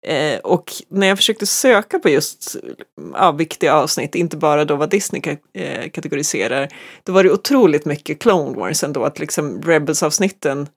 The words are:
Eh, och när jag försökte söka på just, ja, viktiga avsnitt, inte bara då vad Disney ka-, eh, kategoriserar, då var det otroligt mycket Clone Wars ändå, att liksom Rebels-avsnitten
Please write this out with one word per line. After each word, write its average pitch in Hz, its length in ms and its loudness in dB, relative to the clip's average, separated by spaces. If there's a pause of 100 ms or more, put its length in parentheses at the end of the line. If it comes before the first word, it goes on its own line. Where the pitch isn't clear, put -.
Eh, 147 320 -2
och - 320 -2 (180)
när 190 180 0
jag 196 100 2
försökte 208 280 0
söka 247 540 2
på 202 100 2
just, - 460 -2 (580)
ja, 175 180 2
viktiga 156 440 0
avsnitt, 143 400 -2
inte 170 220 -2
bara 151 280 2
då 147 100 0
vad 151 140 -2
Disney 196 320 -2
ka-, 147 160 -6 (220)
eh, 151 300 -8
kategoriserar, 143 800 -4 (340)
då 185 100 -6
var 190 100 8
det 180 80 6
otroligt 190 540 4
mycket 147 360 -6
Clone 151 360 2
Wars 104 260 -2
ändå, 139 200 -2
att - 160 -2
liksom 143 420 -6
Rebels-avsnitten 151 1160 0